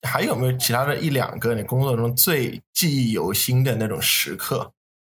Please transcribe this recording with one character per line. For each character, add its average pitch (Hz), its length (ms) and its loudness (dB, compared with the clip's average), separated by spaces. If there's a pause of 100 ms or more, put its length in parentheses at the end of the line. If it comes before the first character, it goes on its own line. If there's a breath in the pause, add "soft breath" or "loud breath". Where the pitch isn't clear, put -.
还 131 180 0
有 214 160 0
没 123 80 0
有 127 140 2
其 117 160 0
他 127 100 2
的 147 140 0
一 160 100 -2
两 135 300 -2
个 117 160 0
你 107 80 -4
工 127 180 0
作 135 160 2
中 117 180 0
最 135 480 0 (120)
记 151 200 2
忆 120 180 2
犹 90 200 0
新 127 320 2
的 127 100 2
那 107 140 -2
种 92 100 -4
时 - 380 0
刻？ - 340 -4 (440)